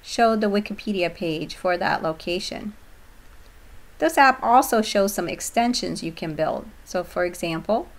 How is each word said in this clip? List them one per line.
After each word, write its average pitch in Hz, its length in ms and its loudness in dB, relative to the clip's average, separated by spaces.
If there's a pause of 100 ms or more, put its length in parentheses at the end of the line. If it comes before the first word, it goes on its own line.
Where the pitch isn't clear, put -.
show 226 320 4
the 214 160 2
Wikipedia 196 640 -2
page 165 400 -4
for 180 220 0
that - 260 0
location. 175 720 -6 (1300)
This 320 180 2
app 262 240 6
also 233 400 4
shows 202 320 2
some 175 140 -2
extensions 226 760 -2
you 165 80 -6
can 160 240 -6
build. - 320 -2 (180)
So 180 200 -4
for 180 200 -2
example 175 640 -2 (100)